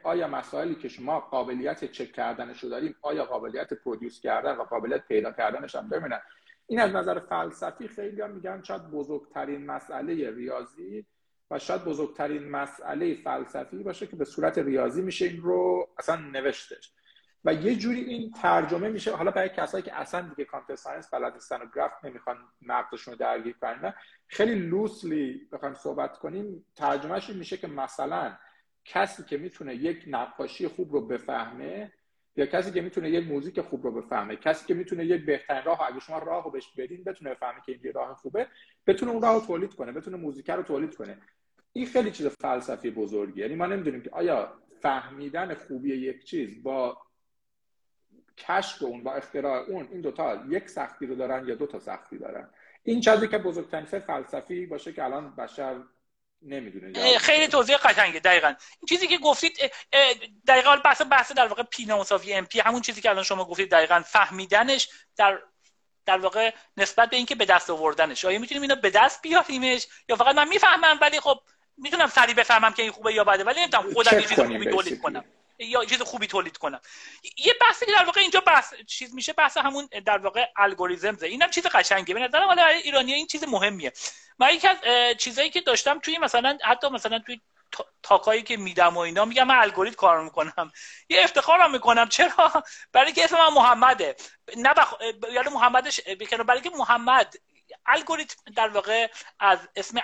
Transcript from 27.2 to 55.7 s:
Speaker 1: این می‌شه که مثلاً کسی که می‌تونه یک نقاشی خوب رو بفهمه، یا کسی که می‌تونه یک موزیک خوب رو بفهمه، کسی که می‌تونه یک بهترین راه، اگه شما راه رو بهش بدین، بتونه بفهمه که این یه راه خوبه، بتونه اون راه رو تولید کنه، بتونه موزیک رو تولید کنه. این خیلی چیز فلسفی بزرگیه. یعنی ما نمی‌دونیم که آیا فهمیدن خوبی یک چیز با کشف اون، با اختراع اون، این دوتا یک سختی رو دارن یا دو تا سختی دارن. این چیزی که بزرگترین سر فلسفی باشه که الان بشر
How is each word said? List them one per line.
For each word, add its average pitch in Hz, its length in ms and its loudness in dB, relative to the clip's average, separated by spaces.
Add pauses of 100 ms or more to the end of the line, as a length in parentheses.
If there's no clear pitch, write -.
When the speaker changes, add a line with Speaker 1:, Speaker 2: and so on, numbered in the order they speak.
Speaker 1:
این 202 100 -14
می‌شه 175 180 -12
که 180 100 -12
مثلاً 147 680 -10 (480)
کسی 196 400 -6
که - 120 -10
می‌تونه 147 380 -12
یک 165 320 -8
نقاشی 135 600 -8
خوب 156 240 -10
رو 131 140 -2
بفهمه، 131 840 -10 (440)
یا 143 100 -2
کسی 185 260 -4
که 175 80 -4
می‌تونه 170 300 -6
یک 170 180 -2
موزیک 143 320 -8
خوب - 240 -8
رو 113 180 -6
بفهمه، 107 340 -6
کسی 156 300 -4
که 185 80 -2
می‌تونه 175 300 -8
یک 165 220 -2
بهترین 139 380 -4
راه، 165 240 -2
اگه 127 120 -12
شما 160 180 -10
راه 165 260 -8
رو 160 60 -12
بهش 131 260 -14
بدین، 160 280 -12
بتونه 165 300 -12
بفهمه 123 320 -12
که 131 60 -10
این 123 120 -16
یه 127 80 -10
راه 127 220 -8
خوبه، 214 340 -8 (380)
بتونه 196 240 0
اون 226 120 -4
راه 226 120 4
رو 220 120 -2
تولید 185 280 -6
کنه، 123 180 -12
بتونه 165 240 -14
موزیک 143 340 -10
رو 170 120 -4
تولید 151 340 -6
کنه. 101 220 -16 (540)
این 247 140 -8
خیلی 240 240 0
چیز 151 160 -6
فلسفی 127 640 -6
بزرگیه. 101 520 -6
یعنی 123 120 -8
ما 170 120 -4
نمی‌دونیم 160 360 -6
که 123 100 -16
آیا 160 420 -4 (280)
فهمیدن 143 720 -6
خوبی 135 400 -8
یک 131 300 -10
چیز 117 380 -10
با 127 400 -6 (1300)
کشف - 460 -6
اون، 120 200 -8
با 131 120 -8
اختراع 139 540 -6
اون، 185 240 -10
این 185 80 -14
دوتا 143 480 -6
یک 190 200 -6
سختی - 380 -12
رو 127 80 -8
دارن 131 340 -6
یا 123 60 -4
دو 143 120 -8
تا 117 120 -10
سختی - 400 -14
دارن. - 320 -14 (320)
این 233 180 -2
چیزی 220 280 4
که 208 100 -2
بزرگترین 165 480 -8
سر 196 140 -8
فلسفی 160 640 -8
باشه 160 260 -14
که 151 120 -8
الان 139 320 -8
بشر 131 400 -10 (680)